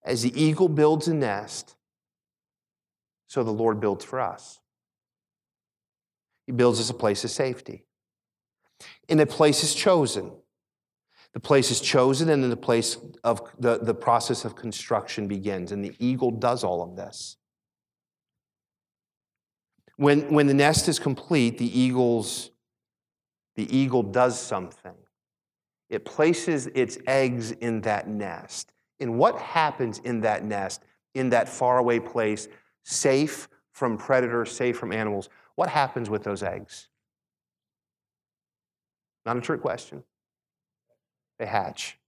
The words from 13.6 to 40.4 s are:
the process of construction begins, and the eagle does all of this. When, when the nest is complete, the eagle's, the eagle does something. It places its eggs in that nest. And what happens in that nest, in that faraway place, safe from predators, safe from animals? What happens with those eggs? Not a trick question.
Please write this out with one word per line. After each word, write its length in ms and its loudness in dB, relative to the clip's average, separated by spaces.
the 160 -2
process 520 0
of 100 -10
construction 720 -6
begins, 460 -6
and 100 -6
the 160 -10
eagle 320 0
does 320 -2
all 180 -2
of 140 -10
this. 400 -14
When, 360 4
when 140 6
the 60 4
nest 340 4
is 100 2
complete, 600 0
the 220 0
eagle's, 720 0
the 220 -2
eagle 260 2
does 360 2
something. 560 -8
It 160 -6
places 640 0
its 380 -2
eggs 460 0
in 300 -4
that 260 -2
nest. 640 -10
And 180 -4
what 200 4
happens 600 -2
in 220 -4
that 220 0
nest, 400 -6
in 160 -2
that 180 2
faraway 520 2
place, 480 -2
safe 640 0
from 260 -4
predators, 540 0
safe 260 -2
from 140 -8
animals? 380 -4
What 140 0
happens 400 -2
with 140 -4
those 200 -6
eggs? 440 -10
Not 100 -2
a 60 -2
trick 200 -4
question. 420 -8